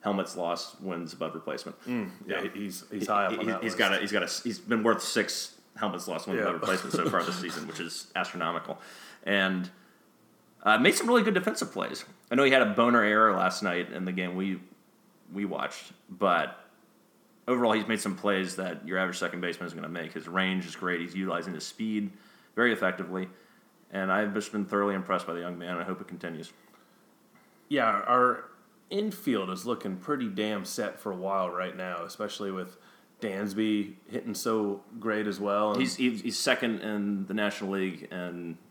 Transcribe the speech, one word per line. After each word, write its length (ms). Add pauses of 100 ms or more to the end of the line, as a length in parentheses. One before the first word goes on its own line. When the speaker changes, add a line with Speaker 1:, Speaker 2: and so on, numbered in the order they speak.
Speaker 1:
Helmets 340
lost, 440
wins 320
above 200
replacement. 540
Speaker 2:
Mm, 240 (160)
yeah, 160
Speaker 1:
Yeah. 100
Speaker 2:
he's, 380
he's 120
Speaker 1:
He, 40
Speaker 2:
high 200
up 60
Speaker 1:
he, 60
Speaker 2:
on 80
that 160
Speaker 1:
he's 140
Speaker 2:
list. 20
Speaker 1:
got 160
a, 60
he's 100
got 140
a, 20 (160)
he's 160
been 240
worth 180
six 540 (220)
helmets 320
lost, 180
wins 140
Speaker 2:
Yeah. 80
Speaker 1:
above 120
replacement 360
so 120
far 140
this 140
Speaker 2:
<laughs> 40
Speaker 1:
season, 280
which 100
is 380
astronomical. 640 (440)
And, 480 (920)
uh, 140
made 180
some 100
really 160
good 120
defensive 380
plays. 320 (280)
I 20
know 80
he 80
had 120
a 120
boner 300
error 280
last 300
night 300
in 120
the 60
game 240
we, 240 (720)
we 120
watched, 480 (180)
but 480 (880)
overall 260
he's 140
made 140
some 160
plays 400
that 300
your 120
average 200
second 220
baseman 280
is 60
gonna 140
make. 240
His 140
range 400
is 80
great. 260
He's 140
utilizing 400
his 100
speed 460 (460)
very 160
effectively, 560 (640)
and 180
I've 240
just 160
been 140
thoroughly 320
impressed 320
by 60
the 60
young 180
man. 200
I 60
hope 160
it 80
continues. 440 (1160)
Speaker 2:
Yeah, 180
our 580 (460)
infield 600
is 140
looking 320
pretty 320
damn 380
set 340
for 100
a 60
while 320
right 260
now, 300
especially 480
with 240 (460)
Dansby 720 (160)
hitting 240
so 480 (180)
great 260
as 140
well. 320
And 80
Speaker 1:
He's, 160
he's, 240
he's 180
second 420
in 460
the 80
National 360
League 420
in 460 (120)